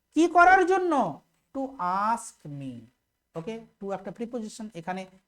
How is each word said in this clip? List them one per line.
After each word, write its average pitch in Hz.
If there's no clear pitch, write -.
কি 320
করার 359
জন্য? 330
To 269
ask -
me, 131
ওকে? 220
To 196
একটা 196
প্রিপোজিশন, 226
এখানে 185